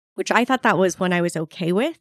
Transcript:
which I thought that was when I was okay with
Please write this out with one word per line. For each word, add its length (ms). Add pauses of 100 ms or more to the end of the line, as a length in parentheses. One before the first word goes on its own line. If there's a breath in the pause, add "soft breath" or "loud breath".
(160)
which 160
I 140
thought 180
that 140
was 220
when 120
I 100
was 140
okay 360
with 300